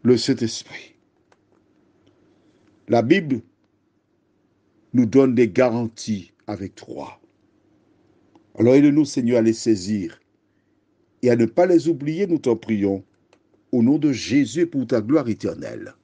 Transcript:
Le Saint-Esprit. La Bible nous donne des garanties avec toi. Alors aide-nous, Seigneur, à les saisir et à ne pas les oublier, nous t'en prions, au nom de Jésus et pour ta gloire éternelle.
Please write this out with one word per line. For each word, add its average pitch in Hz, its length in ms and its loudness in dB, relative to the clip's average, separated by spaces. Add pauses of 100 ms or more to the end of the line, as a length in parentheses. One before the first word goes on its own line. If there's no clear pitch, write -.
Le 120 140 4
Saint-Esprit. - 760 -6 (1900)
La 117 140 2
Bible 135 400 0 (1500)
nous 123 120 2
donne 131 300 4
des 117 140 2
garanties 113 840 -4 (160)
avec 98 280 -12
toi. - 440 -16 (1400)
Alors 123 180 6
aide-nous, 143 300 6
Seigneur, 120 340 0
à - 20 2
les 113 120 2
saisir 101 680 -4 (1000)
et 123 80 2
à 120 60 4
ne 117 100 2
pas 175 200 2
les 170 220 2
oublier, 160 400 -4
nous 165 120 -2
t'en 123 160 0
prions, 98 480 -4 (680)
au 120 120 2
nom 139 140 2
de 147 140 0
Jésus 131 500 -2
et 165 40 2
pour 135 220 -6
ta 117 140 -2
gloire 123 280 -2
éternelle. - 640 -10 (100)